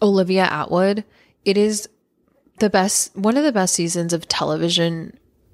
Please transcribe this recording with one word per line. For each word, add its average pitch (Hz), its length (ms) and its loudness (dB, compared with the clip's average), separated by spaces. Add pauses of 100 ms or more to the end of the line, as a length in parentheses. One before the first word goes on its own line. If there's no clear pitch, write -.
Olivia 190 420 2
Atwood. 185 600 0 (420)
It 196 100 2
is 208 320 0 (720)
the 214 100 2
best, 202 480 0
one 214 220 0
of 302 60 0
the 294 80 2
best 190 220 0
seasons 170 380 -2
of 160 160 -4
television 165 920 -2 (360)